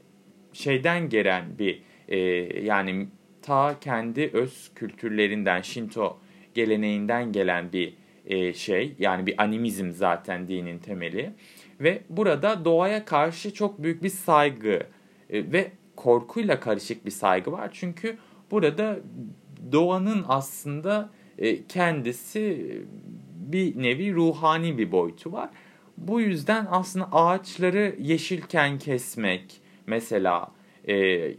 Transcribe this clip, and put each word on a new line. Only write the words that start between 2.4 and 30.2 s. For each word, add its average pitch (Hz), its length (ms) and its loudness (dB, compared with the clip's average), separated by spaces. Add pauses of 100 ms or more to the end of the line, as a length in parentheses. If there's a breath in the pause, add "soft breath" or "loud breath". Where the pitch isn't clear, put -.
yani 98 460 0 (360)
ta 143 380 0
kendi 120 520 -2
öz 127 420 -4
kültürlerinden, 104 840 0
Shinto 107 560 -4 (360 loud breath)
geleneğinden 107 760 0
gelen 90 420 0
bir, 90 200 -2 (320 soft breath)
e, 92 280 0
şey. 110 460 -2
Yani 92 260 0
bir 101 180 0
animizm 107 480 -2
zaten 90 560 -2
dinin 87 320 -6
temeli. 95 520 -6 (480 loud breath)
Ve 180 300 2
burada 180 560 0
doğaya 190 400 2
karşı 165 480 0
çok 202 300 -4
büyük 165 200 -2
bir 190 60 0
saygı, 139 720 4 (500 soft breath)
e, 101 220 -2
ve 180 200 0 (240)
korkuyla 131 640 2
karışık 110 460 -4
bir 101 60 -6
saygı 95 400 2
var. 202 220 -8
Çünkü 202 440 -8 (340 loud breath)
burada 202 480 2 (720)
doğanın 185 560 4
aslında, 151 840 -2 (280 loud breath)
e, - 300 0
kendisi 143 1120 -2 (540)
bir 139 480 -2
nevi 156 300 0
ruhani 160 640 2
bir 98 140 0
boyutu 90 400 0
var. 123 180 -8 (480 loud breath)
Bu 202 240 -2
yüzden 208 480 2
aslında 185 420 -2
ağaçları 180 880 2
yeşilken 156 800 0
kesmek 117 840 -2 (260 soft breath)
mesela, 98 640 0 (360 soft breath)